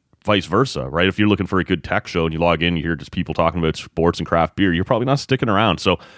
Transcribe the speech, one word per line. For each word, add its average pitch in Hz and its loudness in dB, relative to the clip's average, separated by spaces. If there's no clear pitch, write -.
vice 101 0
versa, 85 -2
right? 82 0
If 95 -2
you're 107 4
looking 98 2
for 92 0
a 87 0
good 87 -2
tech - -4
show 82 -2
and 80 -2
you 80 -6
log 85 2
in, 85 0
you 73 -4
hear 82 -2
just 73 -14
people 80 -4
talking 85 0
about 80 0
sports - -2
and 82 -6
craft 82 0
beer, 95 2
you're 87 0
probably 123 0
not 135 0
sticking 127 -2
around. 101 0
So 90 0